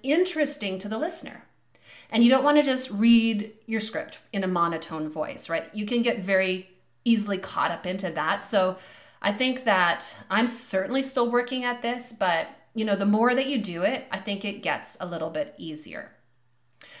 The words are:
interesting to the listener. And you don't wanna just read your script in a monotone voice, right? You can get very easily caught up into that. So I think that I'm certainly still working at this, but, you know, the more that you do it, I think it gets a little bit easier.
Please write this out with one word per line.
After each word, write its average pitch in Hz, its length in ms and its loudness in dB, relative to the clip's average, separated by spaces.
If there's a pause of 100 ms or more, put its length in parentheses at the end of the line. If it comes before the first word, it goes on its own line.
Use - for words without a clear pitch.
interesting 285 760 0
to 202 100 -8
the 214 100 -4
listener. - 460 -6 (640)
And - 120 4
you 240 80 8
don't 262 140 4
wanna 294 180 6
just 262 280 0
read 220 600 4 (140)
your 220 140 -2
script - 380 -8 (140)
in 196 120 -2
a 185 40 -2
monotone 165 600 -2
voice, - 400 -6
right? 165 260 -4
You 208 100 -4
can 233 180 0
get 233 180 0
very 185 500 0 (340)
easily 202 340 2
caught 156 340 -2
up - 120 -8
into 185 260 -4
that. 156 320 -2
So 185 360 2 (420)
I 202 120 0
think 254 320 -2
that 185 500 2 (160)
I'm 220 160 2
certainly 262 560 -2
still 240 260 0
working 247 360 -2
at 240 180 -4
this, 240 300 -4
but, 170 360 0 (260)
you 214 100 -2
know, 208 120 2
the 196 80 0
more 220 300 4
that 269 120 0
you 277 120 0
do 175 240 -4
it, 226 300 0
I 196 60 -4
think 196 260 -6
it - 180 -6
gets 147 380 -4
a 185 60 -8
little 165 240 -6
bit 151 280 -4
easier. 151 540 -12 (880)